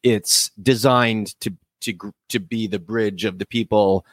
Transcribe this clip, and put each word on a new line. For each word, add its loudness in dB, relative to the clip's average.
it's 0
designed 2
to, -6
to -6
gr-, -16
to -2
be -4
the -4
bridge -2
of -4
the -6
people 2